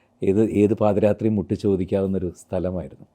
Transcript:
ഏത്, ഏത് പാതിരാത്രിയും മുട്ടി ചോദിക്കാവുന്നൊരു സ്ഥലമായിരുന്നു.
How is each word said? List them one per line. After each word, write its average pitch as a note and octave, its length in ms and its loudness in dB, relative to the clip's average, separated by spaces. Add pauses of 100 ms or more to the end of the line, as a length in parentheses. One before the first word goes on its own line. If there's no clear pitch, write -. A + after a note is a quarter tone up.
(220)
ഏത്, G2+ 280 2
ഏത് G#2 240 4
പാതിരാത്രിയും G#2 640 0
മുട്ടി G2+ 180 -2
ചോദിക്കാവുന്നൊരു F#2+ 840 -2
സ്ഥലമായിരുന്നു. F2+ 800 -8